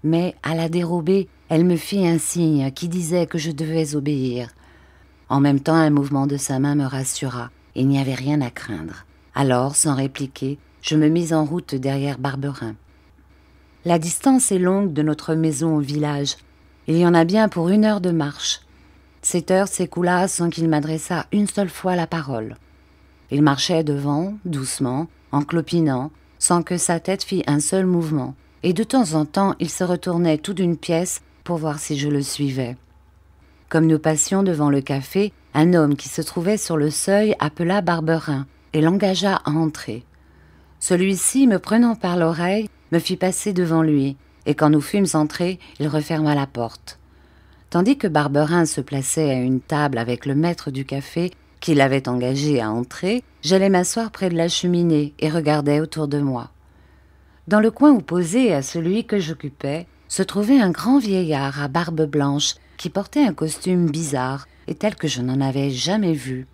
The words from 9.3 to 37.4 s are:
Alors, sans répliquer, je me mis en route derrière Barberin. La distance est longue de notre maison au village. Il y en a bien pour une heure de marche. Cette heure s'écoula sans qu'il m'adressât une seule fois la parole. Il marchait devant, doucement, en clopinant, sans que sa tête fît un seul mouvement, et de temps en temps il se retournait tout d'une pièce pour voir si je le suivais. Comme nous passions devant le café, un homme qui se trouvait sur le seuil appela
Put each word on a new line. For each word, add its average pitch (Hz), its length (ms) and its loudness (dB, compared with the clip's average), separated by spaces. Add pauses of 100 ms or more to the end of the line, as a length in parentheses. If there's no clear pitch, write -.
Alors, 131 400 2
sans 147 180 2
répliquer, 135 640 -4 (240)
je 156 140 -2
me 151 140 6
mis 165 220 0
en 156 140 2
route 160 300 -6
derrière 135 420 -4
Barberin. 135 560 -6 (1120)
La 170 140 4
distance 247 520 2
est 185 80 2
longue 185 340 2
de 151 100 0
notre 156 320 -2
maison 160 400 0
au 151 40 2
village. 147 580 -2 (500)
Il 160 100 2
y 175 80 4
en 175 80 6
a 165 100 6
bien 208 260 2
pour 175 200 -2
une 214 160 4
heure 208 160 0
de 180 100 0
marche. 143 500 -4 (600)
Cette 180 300 -2
heure 190 160 4
s'écoula 180 600 0
sans 170 220 -2
qu'il 165 180 -2
m'adressât 156 640 -2
une 208 160 2
seule 196 220 -2
fois 180 260 -4
la 165 120 0
parole. 135 480 -6 (760)
Il 143 140 2
marchait 151 400 2
devant, 147 500 -2 (100)
doucement, 139 640 -4 (240)
en 143 100 0
clopinant, 151 680 0 (260)
sans 175 240 2
que 175 160 -4
sa 170 220 0
tête 190 240 -4
fît 190 240 -2
un 147 120 2
seul 185 280 0
mouvement, 156 480 0 (260)
et 180 100 0
de 185 120 0
temps 226 300 0
en 151 120 2
temps 196 340 0
il 160 100 -4
se - 140 -4
retournait 170 540 0
tout 196 160 -8
d'une 175 240 0
pièce 175 440 -2 (220)
pour 175 140 -4
voir 151 220 -6
si 151 180 -6
je 143 100 -4
le 143 140 0
suivais. 131 560 -4 (880)
Comme 160 200 4
nous 156 100 4
passions 160 460 0
devant 151 260 2
le 139 120 2
café, 143 520 -2 (220)
un 165 180 6
homme 147 220 4
qui - 120 -14
se - 140 -8
trouvait 190 360 -2
sur 165 200 -4
le 147 140 0
seuil 202 480 2
appela 175 420 0